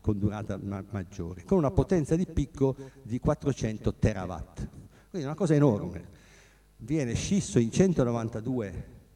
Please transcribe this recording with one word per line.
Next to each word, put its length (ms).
con 180
durata 380
ma-, 340
maggiore, 540
con 140
una 120
potenza 460
di 100
picco 500
di 160
quattrocento 760
terawatt. 760
Quindi 100
è 40
una 100
cosa 200
enorme. 680
Viene 360
scisso 440
in 120
centonovantadue 1160